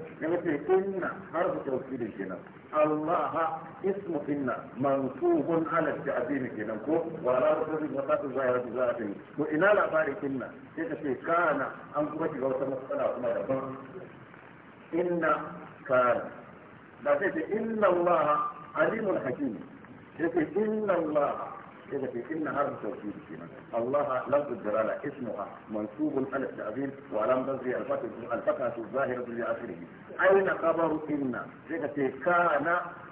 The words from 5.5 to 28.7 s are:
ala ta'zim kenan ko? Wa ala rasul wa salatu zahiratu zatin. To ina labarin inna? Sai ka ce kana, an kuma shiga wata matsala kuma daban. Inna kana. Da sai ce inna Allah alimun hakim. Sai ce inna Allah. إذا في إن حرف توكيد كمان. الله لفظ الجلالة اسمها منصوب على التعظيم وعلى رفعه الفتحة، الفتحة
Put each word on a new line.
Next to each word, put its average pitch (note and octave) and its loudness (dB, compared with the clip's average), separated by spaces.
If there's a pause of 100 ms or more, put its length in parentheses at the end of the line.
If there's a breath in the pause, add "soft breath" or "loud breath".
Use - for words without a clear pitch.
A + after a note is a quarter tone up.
ala D#3 2
ta'zim C3+ -2
kenan G#2+ -4
ko? D#3+ 0 (140)
Wa B2+ 2
ala B2 4
rasul D#3 -2
wa C3+ -2
salatu C#3+ 0
zahiratu B2 2
zatin. G#2+ 0 (200)
To C#3+ -2
ina E3 6
labarin D#3 2
inna? C3+ -4 (220)
Sai - -4
ka - -4
ce C3 -2
kana, E3 2 (220)
an D3 0
kuma D#3 -2
shiga C3 -2
wata C3+ 0
matsala C3+ -2
kuma B2 0
daban. C3 -2 (1120)
Inna E3 2 (480)
kana. - 4 (720)
Da - 4
sai F#4 2
ce D4+ -2
inna A3 2
Allah F3 4 (220)
alimun F3 2
hakim. D3 -4 (540)
Sai E3 0
ce D#3 2
inna G#3+ 2
Allah. D3+ 2 (340)
إذا C3+ -2
في A#2 -4
إن D#3 -4
حرف C3+ -2
توكيد G#2 -6 (100)
كمان. D#2+ -12 (220)
الله B2+ 2
لفظ C3 2
الجلالة G#2+ 0
اسمها A2 -6 (200)
منصوب C3+ -2
على - -2
التعظيم B2+ -4 (160)
وعلى G#2+ 2
رفعه B2+ 0 (120)
الفتحة، C3+ -2 (140)
الفتحة - 0